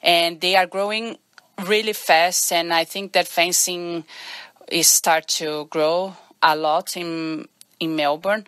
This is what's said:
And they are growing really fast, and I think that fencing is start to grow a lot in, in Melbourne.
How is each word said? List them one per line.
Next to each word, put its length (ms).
And 380
they 160
are 100
growing 520
really 300
fast, 600
and 200
I 120
think 280
that 160
fencing 760
is 180
start 400
to 380
grow 500
a 140
lot 400
in, 500
in 160
Melbourne. 520